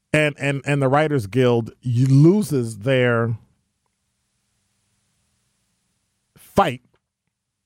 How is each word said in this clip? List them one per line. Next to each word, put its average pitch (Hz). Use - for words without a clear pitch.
and, 151
and, 139
and 143
the 131
Writers 143
Guild 117
loses 135
their 117
fight, 165